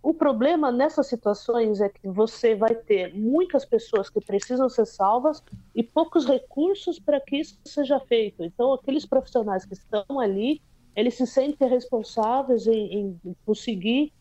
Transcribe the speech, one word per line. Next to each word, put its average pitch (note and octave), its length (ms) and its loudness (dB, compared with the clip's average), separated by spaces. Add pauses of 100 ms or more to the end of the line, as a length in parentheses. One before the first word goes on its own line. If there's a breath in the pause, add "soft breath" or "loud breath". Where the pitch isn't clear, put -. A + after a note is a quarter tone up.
O D#4+ 140 0
problema D4 560 2
nessas C4+ 380 0
situações G#3+ 720 0
é G3+ 80 2
que - 200 -10
você A3 460 0
vai A3 180 2
ter G3 400 0
muitas C4+ 520 0
pessoas A3 440 0
que G#3+ 120 -2
precisam B3 480 -2
ser A3+ 180 0
salvas B3 560 0 (320)
e A3+ 80 -2
poucos D#4+ 420 0
recursos E4 760 -2
para C#4 200 0
que C#4 200 -6
isso - 260 -10
seja C#4 320 0
feito. A3 460 -2
Então, A#3+ 300 0
aqueles C#4 300 -4
profissionais G#3+ 600 -2
que G3 80 -14
estão A3 460 -6
ali, A3 420 -2 (320)
eles A#3+ 200 0
se B3+ 120 -2
sentem C4+ 420 0
responsáveis A#3+ 1000 0
em, G#3+ 260 0 (300)
em F3+ 200 -10
conseguir A3 760 -2